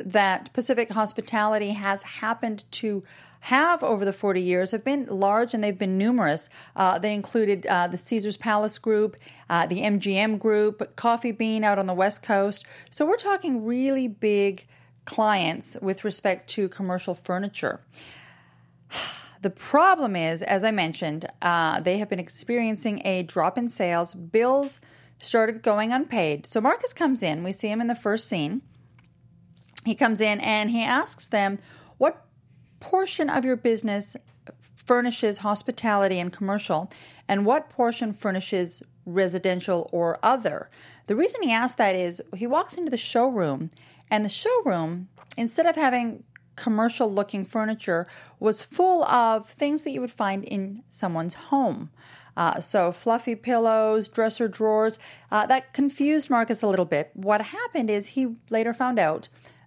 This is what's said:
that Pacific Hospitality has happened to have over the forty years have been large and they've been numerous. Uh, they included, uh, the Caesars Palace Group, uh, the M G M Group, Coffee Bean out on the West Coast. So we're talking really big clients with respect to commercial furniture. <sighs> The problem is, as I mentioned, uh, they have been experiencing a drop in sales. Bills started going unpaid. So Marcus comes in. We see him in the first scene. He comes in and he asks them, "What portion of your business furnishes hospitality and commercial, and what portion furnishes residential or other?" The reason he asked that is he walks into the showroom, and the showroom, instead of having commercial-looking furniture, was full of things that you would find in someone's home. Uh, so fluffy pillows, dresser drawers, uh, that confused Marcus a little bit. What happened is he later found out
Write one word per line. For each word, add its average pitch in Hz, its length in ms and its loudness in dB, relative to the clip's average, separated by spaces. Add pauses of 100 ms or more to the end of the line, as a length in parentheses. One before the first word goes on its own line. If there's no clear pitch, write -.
that 196 480 2
Pacific 240 380 -2
Hospitality 214 800 -2
has 202 320 -2
happened 226 720 -6
to 208 300 -4 (440)
have 311 360 2
over 208 220 0
the 196 80 0
forty 190 300 0
years 180 300 0
have 220 120 -4
been 277 220 -2
large 202 480 2
and 214 100 -2
they've 202 140 -2
been 190 180 0
numerous. 196 540 2 (260)
Uh, 185 220 2
they 208 160 -2
included, 208 520 0
uh, 180 200 2
the 180 100 -4
Caesars 208 400 -4
Palace 214 420 -2
Group, 214 380 0 (320)
uh, 170 180 2
the 180 160 -2
M 208 160 2
G 196 200 -2
M 214 180 2
Group, 208 580 0
Coffee 233 380 0
Bean 220 320 0
out 202 140 4
on 196 80 0
the 185 80 -2
West 190 280 0
Coast. 202 440 0 (240)
So - 160 0
we're 381 100 4
talking 349 480 -2
really 262 440 0
big 202 560 0 (420)
clients 196 760 0
with 190 240 -2
respect 196 460 -2
to 196 180 -2
commercial 185 460 -4
furniture. - 680 -4 (1080)
<sighs> - 100 -6 (400)
The 196 100 -2
problem 302 640 4
is, 165 280 -2
as 190 200 0
I 220 80 2
mentioned, 160 580 -2 (120)
uh, 170 400 2
they 180 180 0
have 208 100 -4
been 185 120 -4
experiencing 220 840 -4
a 185 200 0
drop 175 340 0
in 240 120 -2
sales. 170 440 -2
Bills 240 640 2 (400)
started 226 440 0
going 220 300 2
unpaid. 202 540 0
So - 140 -2
Marcus 349 320 0
comes 262 320 0
in. 156 180 -2
We 185 80 -4
see 196 160 -6
him 214 140 -2
in 233 80 -2
the 233 80 -2
first 214 320 -2
scene. 175 340 -2 (1200)
He 226 120 -2
comes 226 240 2
in 208 180 2
and 214 320 0
he 233 140 0
asks 262 420 -2
them, 202 320 0 (400)
"What - 260 0 (540)
portion 370 500 -2
of 262 160 0
your 254 120 0
business 220 600 -2 (600)
furnishes 240 640 0
hospitality 202 840 0
and 180 120 -6
commercial, 196 560 -2 (380)
and 202 180 0
what 294 240 2
portion 233 440 -2
furnishes 190 680 -4 (240)
residential 180 880 0
or 170 320 0
other?" 220 460 0 (380)
The 208 80 0
reason 392 260 0
he 285 80 0
asked 233 280 0
that 196 180 4
is 175 260 -4 (140)
he 214 100 -4
walks 330 320 -2
into 320 140 -4
the 247 40 0
showroom, 202 760 0 (380)
and 214 160 2
the 208 40 -2
showroom, 185 800 0 (280)
instead 233 300 0
of 330 80 4
having 247 480 0 (320)
commercial-looking 214 920 0
furniture, 214 600 -2 (320)
was 214 240 0
full 359 420 2
of 226 440 2
things 294 360 -2
that 294 60 -6
you 262 120 -6
would 240 80 -6
find 196 340 -2
in 196 460 -8
someone's 170 440 -4
home. 226 540 0 (480)
Uh, 170 240 0
so 180 320 2
fluffy 233 420 -2
pillows, 220 720 2
dresser 220 420 0
drawers, 220 500 2 (320)
uh, 214 160 2
that 262 260 2
confused 285 560 2
Marcus 226 340 2
a 226 40 2
little 190 180 4
bit. 156 300 0
What 208 260 2
happened 339 480 -4
is 208 200 -2
he 247 280 -2 (140)
later 226 240 0
found 247 240 0
out 160 300 2 (380)